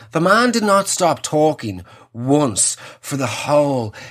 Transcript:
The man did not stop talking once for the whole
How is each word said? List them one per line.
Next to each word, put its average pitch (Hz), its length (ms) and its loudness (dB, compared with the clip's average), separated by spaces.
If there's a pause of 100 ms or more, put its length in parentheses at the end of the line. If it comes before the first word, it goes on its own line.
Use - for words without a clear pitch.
(120)
The 165 80 0
man 220 300 4
did 226 120 0
not 196 260 2
stop 160 340 0
talking 151 640 -2 (280)
once 127 640 0 (240)
for - 160 -8
the 135 100 -4
whole 135 680 0 (160)